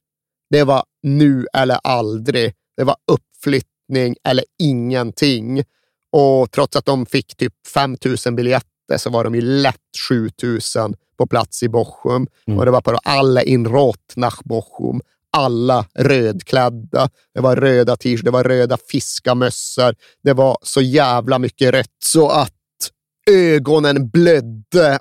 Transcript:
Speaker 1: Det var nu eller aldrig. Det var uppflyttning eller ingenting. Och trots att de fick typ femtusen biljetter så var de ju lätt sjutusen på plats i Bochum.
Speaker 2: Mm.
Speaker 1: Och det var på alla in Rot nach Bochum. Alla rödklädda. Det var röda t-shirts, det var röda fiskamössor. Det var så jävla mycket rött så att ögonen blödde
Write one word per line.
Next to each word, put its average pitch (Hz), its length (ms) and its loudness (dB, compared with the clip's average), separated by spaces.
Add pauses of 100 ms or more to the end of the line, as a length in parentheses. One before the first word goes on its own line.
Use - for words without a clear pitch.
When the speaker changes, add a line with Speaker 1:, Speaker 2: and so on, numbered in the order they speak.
(500)
Speaker 1:
Det 147 140 4
var 131 200 2 (180)
nu 139 500 2
eller 131 320 0
aldrig. 113 720 -2 (220)
Det 135 80 -2
var 135 120 0 (160)
uppflyttning - 1120 -4
eller 127 200 0 (140)
ingenting. 127 1040 -2 (500)
Och 135 380 2
trots - 260 -2
att - 100 -4
de 131 200 -2
fick - 300 -4
typ 123 160 -4 (220)
femtusen 131 640 -4
biljetter 123 600 -4
så - 140 -6
var 117 140 0
de 110 100 -4
ju 120 60 -2
lätt 135 360 0 (320)
sjutusen 113 840 -4 (240)
på - 80 0
plats - 360 -4
i 120 60 0
Bochum. 120 580 -4 (200)
Speaker 2:
Mm. 104 120 -2
Speaker 1:
Och 127 60 0
det 123 60 2
var 123 100 4
på - 100 -4
alla 131 520 0
in 123 240 0
Rot 127 500 0
nach 123 280 -4
Bochum. - 560 -6 (320)
Alla 123 640 0
rödklädda. 123 1160 0 (240)
Det - 60 -6
var 127 160 2
röda 123 400 2
t-shirts, 120 260 -4
det 120 80 -2
var 127 140 2
röda 127 340 0 (100)
fiskamössor. 123 1080 -2 (280)
Det 143 100 2
var 131 300 2
så - 180 -2
jävla 127 580 0
mycket 127 320 0
rött - 340 -2
så 156 240 4
att 143 240 0 (800)
ögonen 147 800 2
blödde 143 920 2